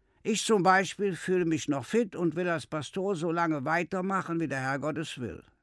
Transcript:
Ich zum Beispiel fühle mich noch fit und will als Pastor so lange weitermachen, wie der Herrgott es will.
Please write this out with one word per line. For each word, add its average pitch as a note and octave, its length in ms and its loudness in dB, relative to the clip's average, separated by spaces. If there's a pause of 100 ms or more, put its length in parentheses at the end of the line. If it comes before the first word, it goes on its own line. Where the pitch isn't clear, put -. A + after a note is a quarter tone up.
(220)
Ich G#3 240 0
zum G#3 180 4
Beispiel F#3+ 520 4
fühle F3+ 300 0
mich D#3+ 220 0
noch C#3+ 160 -2
fit A3 320 0
und E3+ 200 0
will F3+ 120 -2
als E3 200 -4
Pastor F3+ 500 -4
so E3 140 -2
lange D#3+ 340 0
weitermachen, F3+ 760 -2
wie E3 80 -2
der C3 140 -2
Herrgott C#3 380 -2
es D#3 200 -8
will. G2 240 -8 (200)